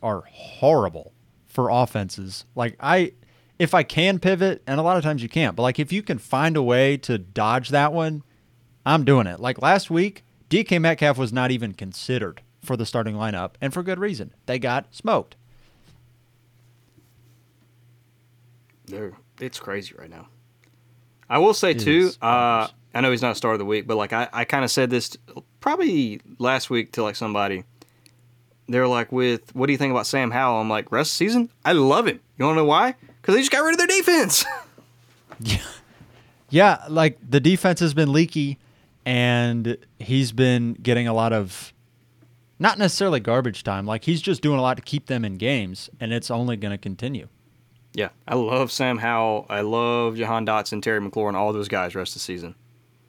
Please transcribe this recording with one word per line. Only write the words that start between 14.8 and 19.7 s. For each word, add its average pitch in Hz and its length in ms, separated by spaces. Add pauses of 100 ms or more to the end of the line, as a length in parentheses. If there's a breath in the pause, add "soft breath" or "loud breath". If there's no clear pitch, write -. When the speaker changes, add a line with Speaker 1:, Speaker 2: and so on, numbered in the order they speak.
Speaker 1:
smoked. 202 400 (3500 soft breath)
Speaker 2:
They're, 98 260 (280)
it's 127 200
crazy 98 380